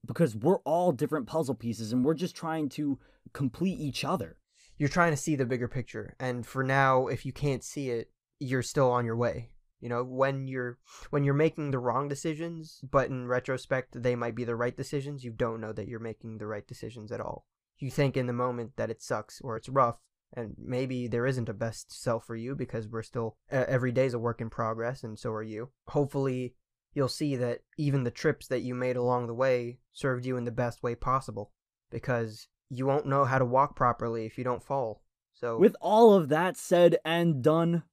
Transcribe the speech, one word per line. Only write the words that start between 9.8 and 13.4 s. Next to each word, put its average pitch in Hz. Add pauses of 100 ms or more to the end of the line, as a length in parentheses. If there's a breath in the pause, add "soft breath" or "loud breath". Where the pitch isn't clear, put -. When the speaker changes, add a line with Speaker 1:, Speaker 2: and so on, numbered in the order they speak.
Speaker 2:
know, 120
when 135
you're, 123 (320 loud breath)
when 143
you're 139
making 151
the 131
wrong 123
decisions, 160 (100)
but 131
in 127
retrospect, 127